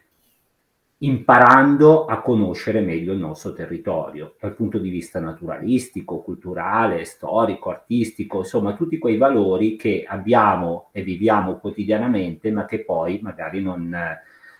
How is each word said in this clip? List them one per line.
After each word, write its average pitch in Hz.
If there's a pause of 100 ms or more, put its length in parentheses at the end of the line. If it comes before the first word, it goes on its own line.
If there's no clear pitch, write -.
(1000)
imparando 139
a 113
conoscere 107
meglio 87
il 95
nostro 80
territorio, 82
dal -
punto 107
di 92
vista 90
naturalistico, 85
culturale, 90
storico, 92
artistico, 107
insomma 104
tutti 165
quei 113
valori 110
che 101
abbiamo 98
e 101
viviamo 92
quotidianamente, 107
ma 104
che -
poi 85
magari 90
non, 87 (640)